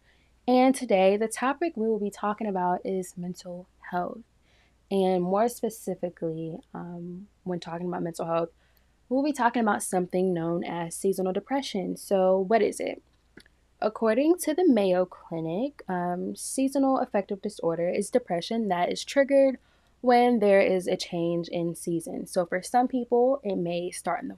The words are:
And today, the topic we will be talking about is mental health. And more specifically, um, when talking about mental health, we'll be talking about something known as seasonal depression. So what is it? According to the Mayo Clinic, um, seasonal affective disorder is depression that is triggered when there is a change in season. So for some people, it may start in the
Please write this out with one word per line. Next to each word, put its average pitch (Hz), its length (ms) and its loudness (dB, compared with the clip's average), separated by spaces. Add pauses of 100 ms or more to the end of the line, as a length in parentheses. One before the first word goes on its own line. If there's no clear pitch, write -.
(480)
And 254 260 6
today, 202 420 4
the 220 120 -2
topic 285 480 -4
we 220 100 -2
will 220 140 0
be 202 100 -2
talking 208 380 -4
about 180 360 0
is 190 320 -6
mental 180 520 -10 (240)
health. 180 320 -6 (680)
And 185 320 2
more 196 260 2
specifically, 175 1080 -6 (160)
um, 175 540 -12 (160)
when 180 160 -4
talking 170 260 -8
about 180 160 -4
mental 165 240 -6
health, 165 240 -2 (580)
we'll 262 140 0
be 294 100 0
talking 240 300 0
about 208 220 0
something 185 500 0
known 170 300 -2
as 170 320 -6
seasonal 185 360 -2
depression. 202 640 -4
So 190 400 2
what 196 260 2
is - 180 -2
it? - 200 -6 (800)
According 233 580 2
to 302 160 -2
the 370 120 4
Mayo 196 380 4
Clinic, 175 840 -6
um, 180 460 -4
seasonal 269 640 0
affective 208 420 -2
disorder 170 480 -2
is 196 220 -2
depression 226 580 -2
that 175 220 2
is - 140 -6
triggered 269 540 4 (420)
when 240 400 6
there 196 200 8
is 185 280 2
a - 80 0
change 170 520 -2
in 170 280 -4
season. 170 500 -6
So 180 180 -2
for 185 160 -4
some 247 280 2
people, 247 560 2
it 196 100 -2
may 175 380 -2
start - 300 -4
in 185 60 -8
the 196 100 -12